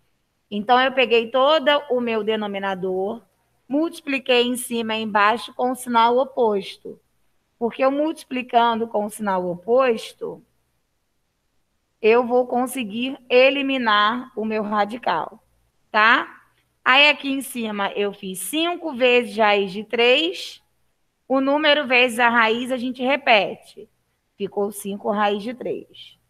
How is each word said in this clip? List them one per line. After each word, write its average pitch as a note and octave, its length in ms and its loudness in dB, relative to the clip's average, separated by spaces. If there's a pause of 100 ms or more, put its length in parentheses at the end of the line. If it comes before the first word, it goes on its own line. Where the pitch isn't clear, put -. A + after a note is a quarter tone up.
(500)
Então, A3+ 320 2
eu C4 100 2
peguei A#3 380 2
todo C#4 400 2 (220)
o B3 100 0
meu A3+ 220 -2
denominador, G3 1000 -4 (460)
multipliquei C4+ 760 -2
em B3 100 -4
cima A3+ 380 -6
e A3 80 -6
embaixo G#3+ 500 0
com B3+ 180 -2
o B3+ 40 -6
sinal A#3+ 420 2
oposto. A3+ 840 -2 (600)
Porque A#3 260 -2
eu C4+ 60 4
multiplicando B3 960 -2
com G#3 180 -4
o G#3 60 -8
sinal F#3+ 360 -4
oposto, A#3 960 -2 (1600)
eu A#3 240 6
vou B3 220 2
conseguir B3 680 -4 (140)
eliminar B3+ 1080 2
o G#3 80 -6
meu A3 200 -2
radical, G#3 840 -4 (440)
tá? A#3+ 500 2 (420)
Aí, C#4 240 6
aqui C#4+ 220 0
em C4+ 120 -4
cima, G#3+ 500 -6
eu G3+ 200 -4
fiz F#3 280 -12
cinco E4 560 -4
vezes A#3+ 420 2
raiz G#3 340 2
de G#3+ 120 -8
três. B3+ 800 0 (640)
O C4+ 120 0
número D4 460 2
vezes A#3+ 320 2
a B3 100 4
raiz, A#3 440 0
a C4 60 -2
gente B3 260 -6
repete. A#3+ 840 0 (480)
Ficou G3+ 360 -4
cinco G3+ 400 -6
raiz G#3 320 0
de A#3+ 100 -8
três. - 640 -12 (120)